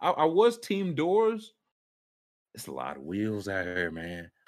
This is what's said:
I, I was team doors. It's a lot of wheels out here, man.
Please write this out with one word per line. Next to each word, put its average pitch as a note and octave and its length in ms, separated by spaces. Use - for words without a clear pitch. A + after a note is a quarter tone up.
I, E3+ 120
I D#3 120
was A3 340
team F#3+ 360
doors. G#3+ 580
It's - 120
a D2 60
lot C2+ 240
of C2+ 60
wheels G2+ 460
out F#2+ 160
here, F2+ 260
man. E2+ 400